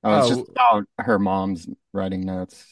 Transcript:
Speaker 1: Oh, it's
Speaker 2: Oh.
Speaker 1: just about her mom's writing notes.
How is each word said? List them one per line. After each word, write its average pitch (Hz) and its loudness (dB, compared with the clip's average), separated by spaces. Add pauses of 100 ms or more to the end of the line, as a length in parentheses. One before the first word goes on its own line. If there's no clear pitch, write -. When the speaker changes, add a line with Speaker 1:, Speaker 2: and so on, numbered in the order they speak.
Speaker 1:
Oh, - 4
it's 131 4
Speaker 2:
Oh. 127 2
Speaker 1:
just - -8
about 113 2 (140)
her 120 0
mom's 95 -2 (260)
writing 95 -4
notes. 92 -8